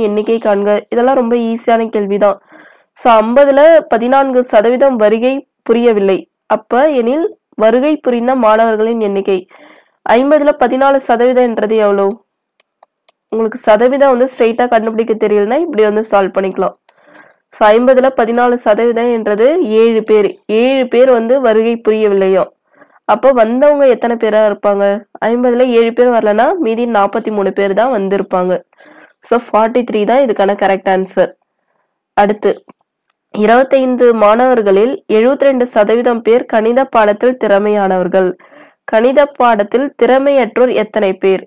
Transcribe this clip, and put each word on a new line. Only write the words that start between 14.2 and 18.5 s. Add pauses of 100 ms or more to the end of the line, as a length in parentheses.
ஸ்ட்ரெயிட்டா
கண்டுபிடிக்க (100)
தெரியலனா,
இப்படி
வந்து
சால்வ்
பண்ணிக்கலாம். (800)
So, (120)
ஐம்பதுல (120)
பதினாலு